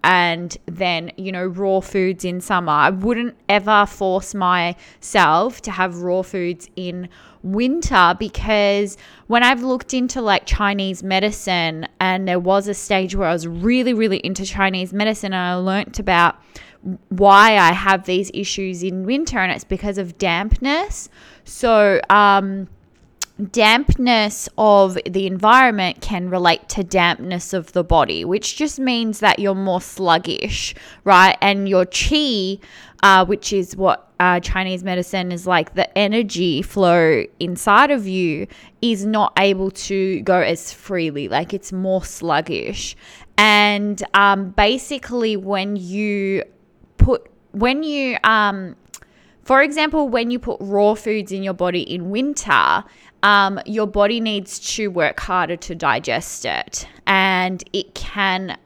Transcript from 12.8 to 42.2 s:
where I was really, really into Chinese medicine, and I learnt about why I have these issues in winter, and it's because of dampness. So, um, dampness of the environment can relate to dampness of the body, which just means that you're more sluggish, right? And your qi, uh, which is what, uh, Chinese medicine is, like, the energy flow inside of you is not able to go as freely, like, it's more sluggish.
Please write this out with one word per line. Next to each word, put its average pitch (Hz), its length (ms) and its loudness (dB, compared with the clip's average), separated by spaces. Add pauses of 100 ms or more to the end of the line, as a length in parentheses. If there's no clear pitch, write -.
where 196 120 0
I 165 60 2
was 170 140 -4
really, 233 460 0
really 214 240 0
into 190 260 -6
Chinese 185 480 -2
medicine, 208 420 -4
and 180 180 -4
I - 20 -2
learnt 190 460 -4
about 175 420 2 (680)
why 202 480 8
I 170 140 6
have 190 340 0
these 185 280 -2
issues 185 500 -6
in 185 220 -6
winter, 262 340 -2
and 185 120 0
it's - 120 -6
because 196 340 -6
of 180 220 -8
dampness. 220 880 -2 (340)
So, 208 560 4 (120)
um, 196 560 4 (840)
dampness 226 960 2 (120)
of 202 360 6 (140)
the 196 160 -2
environment 208 760 4
can 180 280 -6
relate 180 400 0
to 196 140 -4
dampness 180 720 -2
of 175 200 -6
the 180 100 0
body, 131 400 0
which - 320 -4
just 294 240 -4
means 233 400 -2
that 208 200 2
you're 196 160 0
more 190 260 -2
sluggish, - 960 -2 (280)
right? 185 380 6
And 196 260 0
your 185 180 2
qi, 208 760 -2 (420)
uh, 190 240 6
which 202 260 -4
is 190 240 -4
what, - 440 0
uh, 180 200 2
Chinese 185 440 -4
medicine 180 480 -4
is, 175 160 -8
like, 170 260 0
the - 240 -2
energy 196 640 -2
flow 170 640 2 (140)
inside 208 500 2
of 233 180 -2
you 185 380 -4 (380)
is 208 240 -2
not 214 320 0
able 190 320 0
to 190 500 -4
go 180 180 2
as - 320 -2
freely, 156 580 -6
like, 147 220 -4
it's 190 220 -10
more 190 300 -2
sluggish. 156 920 -6 (440)